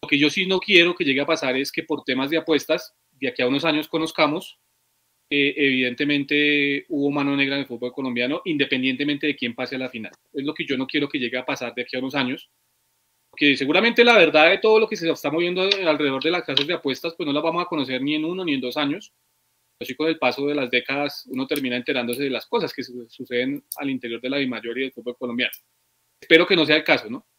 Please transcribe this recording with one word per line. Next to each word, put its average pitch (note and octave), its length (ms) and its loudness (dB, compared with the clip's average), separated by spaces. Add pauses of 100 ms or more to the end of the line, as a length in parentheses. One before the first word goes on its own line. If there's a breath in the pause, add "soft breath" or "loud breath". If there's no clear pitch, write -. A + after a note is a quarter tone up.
Lo - 60 -12
que C#3+ 100 2
yo C#3+ 100 4
sí F#3+ 160 -2
no F#3+ 140 2
quiero F3 340 4
que F3 120 -2
llegue C3+ 160 2
a C#3+ 40 0
pasar C#3 300 0
es C3+ 160 -2
que - 100 -6
por C#3 220 -6
temas C3+ 260 -2
de D#3+ 80 0
apuestas, D#3 560 0 (200)
de C3 160 -6
aquí B2 120 -6
a B2 60 2
unos C#3+ 180 0
años D3+ 220 0
conozcamos, D#3 720 -2 (720)
eh, C#3+ 260 2
evidentemente C#3+ 1300 0
hubo C#3+ 200 0
mano C#3 260 0
negra C#3 200 0
en C#3 60 -4
el B2+ 60 -8
fútbol A#2+ 260 -8
colombiano, B2+ 520 -2
independientemente C#3+ 800 -2
de D3 100 -2
quién A#2+ 200 -6
pase B2+ 200 -6
a B2+ 40 -6
la B2+ 100 -6
final. A2 220 -12 (220)
Es C#3 100 -6
lo D3 100 -4
que - 120 -8
yo C3+ 120 -2
no C3 80 -2
quiero C#3+ 240 -2
que - 80 -6
llegue B2 200 -4
a B2+ 80 -6
pasar B2 280 -6
de B2 80 -8
aquí B2 140 -8
a B2+ 40 -2
unos C3 140 -6
años, C3+ 380 -4 (840)
que C#3+ 200 4
seguramente F#3+ 480 4
la A#3+ 140 8
verdad D#3+ 320 8
de G3 80 4
todo A3 220 6
lo A3 80 2
que A3 80 -4
se E3 160 -4
está C#3+ 180 -2
moviendo F3 320 -2
alrededor D3+ 640 0
de D#3 80 2
las F3 120 -2
casas C#3 220 0
de E3+ 80 -4
apuestas, D3 400 -4
pues E3 140 -6
no C#3+ 60 -2
las D3+ 100 0
vamos E3 200 -2
a - 40 -8
conocer C3 340 -4
ni D3 140 -2
en D#3 100 -2
uno F3+ 180 -4
ni D#3 120 -2
en C3 60 -4
dos B2 160 -6
años. D3+ 360 -4 (680)
Así - 140 -8
con D3+ 140 -2
el D#3+ 100 0
paso C#3 300 0
de D3 80 -2
las C3 160 -2
décadas C#3 560 -4
uno C3 180 -4
termina C3 300 -4
enterándose B2 480 -4
de C#3 80 -2
las A#2+ 160 -6
cosas F3+ 260 -2
que - 80 -10
su-, B2 260 -12
suceden B2+ 560 -4 (120)
al C#3 160 -6
interior A#2 300 -6
de B2+ 100 -6
la C#3+ 60 -2
Dimayor A#2 420 -4
y C3+ 40 -2
del B2+ 80 -6
fútbol A#2+ 260 -10
colombiano. A#2+ 340 -4 (680)
Espero E3+ 280 6
que G3 80 4
no D#3+ 100 4
sea D3+ 120 4
el D#3 60 0
caso, A2+ 280 2
¿no? C3+ 160 -12 (100)